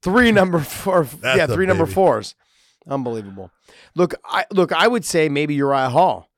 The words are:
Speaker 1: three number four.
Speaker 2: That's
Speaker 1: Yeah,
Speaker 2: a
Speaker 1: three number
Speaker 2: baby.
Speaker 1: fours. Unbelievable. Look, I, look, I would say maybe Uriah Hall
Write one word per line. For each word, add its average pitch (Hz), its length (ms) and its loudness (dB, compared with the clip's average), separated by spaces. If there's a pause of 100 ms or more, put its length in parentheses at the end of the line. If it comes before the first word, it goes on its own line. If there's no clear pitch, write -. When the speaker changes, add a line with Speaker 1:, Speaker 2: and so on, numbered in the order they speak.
Speaker 1:
three 233 300 4
number 185 280 2
four. 175 440 -2
Speaker 2:
That's 131 340 -2
Speaker 1:
Yeah, 170 60 2
Speaker 2:
a 151 60 -2
Speaker 1:
three 180 160 0
number 185 180 0
Speaker 2:
baby. - 100 -4
Speaker 1:
fours. 139 420 0 (520)
Unbelievable. 110 640 -8 (420)
Look, 175 200 0 (100)
I, - 260 -4
look, 185 220 0
I 170 160 2
would 240 160 0
say 156 240 0
maybe 147 280 -2
Uriah 139 340 0
Hall 131 480 0